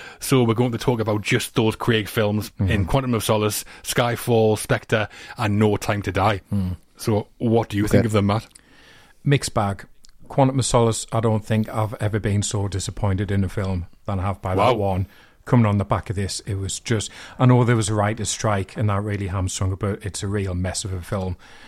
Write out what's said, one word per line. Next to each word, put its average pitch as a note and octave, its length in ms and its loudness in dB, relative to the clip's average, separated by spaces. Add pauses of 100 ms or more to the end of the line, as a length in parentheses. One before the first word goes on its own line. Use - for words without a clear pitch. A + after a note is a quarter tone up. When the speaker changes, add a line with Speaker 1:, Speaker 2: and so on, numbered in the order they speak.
(200)
Speaker 1:
So C3 240 2
we're A2+ 100 4
going B2 200 2
to A#2 40 -4
talk A#2+ 220 0
about G#2+ 240 -2
just - 320 -4
those A2 200 2
Craig A2 320 0
films G#2 440 0
Speaker 2:
Mm-hmm. G2+ 180 -2
Speaker 1:
in G2 160 0
Quantum B2+ 300 0
of G#2+ 80 0
Solace, G#2+ 420 0 (160)
Skyfall, A#2 800 2
Spectre, A2 480 0 (300)
and G#2 200 0
No G#2 200 4
Time G#2 260 -2
to G2+ 80 -4
Die. G2 260 2 (140)
Speaker 2:
Hmm. F#2 220 -2 (240)
Speaker 1:
So G#2+ 300 0 (120)
what A2+ 300 2
do G2+ 80 -4
you G2+ 80 2
Speaker 3:
Okay. G#2 80 2
Speaker 1:
think G#2 120 6
of G#2+ 60 -2
them, G2+ 160 4
Matt? G#2 180 0 (760)
Speaker 2:
Mixed C#3 320 0
bag. G2+ 320 -2 (400)
Quantum C3+ 320 2
of A#2 60 0
Solace, A#2 460 2
I A2+ 100 0
don't A2 220 0
think A2 260 0
I've A2 260 -4
ever G#2+ 240 -2
been G2+ 240 0
so G2+ 240 -2
disappointed G2 640 -2
in G2 120 2
a F#2 60 -2
film F#2+ 380 -4 (180)
than G2 140 -4
I F2+ 40 -2
have G2 200 -4
by F#2 100 -2
Speaker 1:
Wow. F#2+ 200 4
Speaker 2:
that A2+ 40 0
one. G2 300 0 (380)
Coming A#2+ 200 4
on G#2 140 2
the G2 60 0
back - 260 -2
of F2 40 -8
this, G2 260 -4
it - 140 -6
was G2 240 -6
just, A2 300 -2 (300)
I B2+ 80 6
know B2 160 6
there A#2 120 4
was A2 140 0
a A2 60 -2
writer's G#2+ 340 -2
strike G2+ 480 -2
and G#2 140 0
that G2+ 100 0
really G2+ 280 -4
hamstrung F#2 440 -2
it, F#2 60 -6
but G2+ 260 -4
it's F#2 160 -8
a G#2 60 -4
real G2 260 -2
mess F2+ 320 -4
of F#2+ 80 -6
a F2+ 80 -6
film. F#2 360 -6 (300)